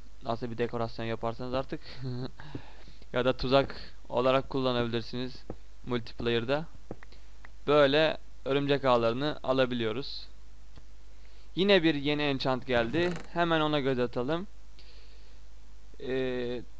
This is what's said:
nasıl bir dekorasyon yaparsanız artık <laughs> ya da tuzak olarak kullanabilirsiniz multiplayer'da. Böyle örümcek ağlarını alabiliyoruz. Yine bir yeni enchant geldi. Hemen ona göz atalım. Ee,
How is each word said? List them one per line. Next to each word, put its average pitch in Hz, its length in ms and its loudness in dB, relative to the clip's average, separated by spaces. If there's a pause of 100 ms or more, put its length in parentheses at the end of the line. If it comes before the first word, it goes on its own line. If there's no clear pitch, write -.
(220)
nasıl 117 280 -2
bir 110 80 -4
dekorasyon 117 480 -2
yaparsanız 117 480 -2
artık 135 260 -2 (640)
<laughs> - 680 -6
ya 123 120 2
da 127 120 4
tuzak 135 580 2 (140)
olarak 127 420 2
kullanabilirsiniz 123 960 -2 (420)
multiplayer'da. 120 760 0 (1040)
Böyle 147 520 6 (260)
örümcek 139 400 2
ağlarını 123 580 4
alabiliyoruz. 123 840 0 (1300)
Yine 190 280 6
bir 160 120 6
yeni 147 280 0
enchant 131 440 2
geldi. 127 460 2 (200)
Hemen 170 280 4
ona 151 200 2
göz 131 180 2
atalım. 127 480 0 (1500)
Ee, 123 640 -2 (180)